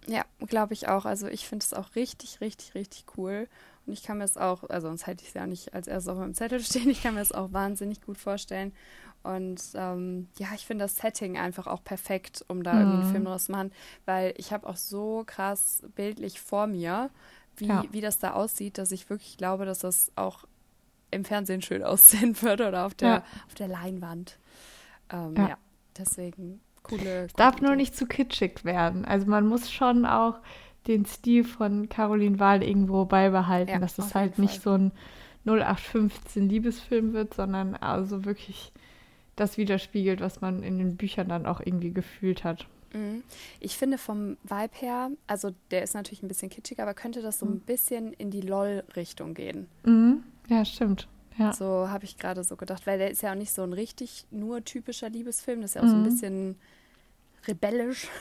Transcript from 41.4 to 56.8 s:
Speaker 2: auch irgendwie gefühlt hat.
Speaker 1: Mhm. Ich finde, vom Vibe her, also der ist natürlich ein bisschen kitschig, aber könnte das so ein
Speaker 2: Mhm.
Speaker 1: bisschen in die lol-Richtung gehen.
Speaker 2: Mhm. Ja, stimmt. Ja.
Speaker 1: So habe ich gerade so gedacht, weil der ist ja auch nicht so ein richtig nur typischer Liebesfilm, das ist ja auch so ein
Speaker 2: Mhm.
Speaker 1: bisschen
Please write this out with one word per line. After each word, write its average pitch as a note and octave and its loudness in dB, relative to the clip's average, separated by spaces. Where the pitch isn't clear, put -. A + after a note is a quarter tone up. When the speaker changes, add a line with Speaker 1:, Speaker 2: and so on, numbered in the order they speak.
Speaker 2:
auch - -2
irgendwie F3 -2
gefühlt F#3 -2
hat. E3 -4
Speaker 1:
Mhm. G#3+ -6
Ich - -8
finde, C4+ 2
vom G#3 -4
Vibe G#3 -4
her, B3 -4
also G3+ -4
der F#3 0
ist G3 -4
natürlich G#3 -10
ein G3 -8
bisschen F#3+ -6
kitschig, - -12
aber G#3 -4
könnte A#3 -8
das A3 -6
so G#3 -6
ein G#3 0
Speaker 2:
Mhm. F#3 -4
Speaker 1:
bisschen A#3 -2
in G3+ -8
die G3 -4
lol-Richtung F#3+ -4
gehen. - -10
Speaker 2:
Mhm. A#3 8
Ja, A3+ 4
stimmt. G3+ 0
Ja. G#3+ 2
Speaker 1:
So F#3+ 0
habe G3+ -6
ich - -16
gerade F#3 -6
so F3+ -4
gedacht, F#3 -8
weil G3 2
der F#3+ 0
ist - -4
ja G3+ -2
auch F#3+ -4
nicht G#3 -6
so F#3+ -4
ein F3+ -2
richtig A3+ -8
nur A3 -6
typischer A#3 -10
Liebesfilm, A#3 -6
das G3+ -6
ist - -2
ja - 2
auch A#3 10
so A3+ 10
ein G#3+ 8
Speaker 2:
Mhm. A3 6
Speaker 1:
bisschen G3 0